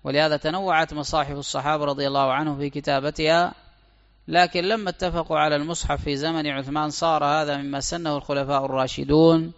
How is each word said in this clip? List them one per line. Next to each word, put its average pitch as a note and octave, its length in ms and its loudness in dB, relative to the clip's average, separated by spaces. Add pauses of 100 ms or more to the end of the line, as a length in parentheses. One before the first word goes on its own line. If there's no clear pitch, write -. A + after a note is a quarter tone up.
ولهذا D3 340 2
تنوعت E3 560 0
مصاحف C#3+ 420 -4
الصحابة C#3+ 500 -4
رضي C#3 220 -2
الله C#3 260 2
عنهم D3 240 -2
في C#3+ 120 -4
كتابتها، D3+ 840 0 (720)
لكن F3 360 2
لما G3+ 260 0
اتفقوا E3 500 -2
على D3+ 160 4
المصحف D3 480 -4
في D3 120 -2
زمن D#3 320 -2
عثمان C#3+ 420 -4
صار D#3 340 0
هذا D3 340 0
مما C#3 220 -6
سنه D#3 380 -4
الخلفاء C#3 480 -2
الراشدون D3 920 4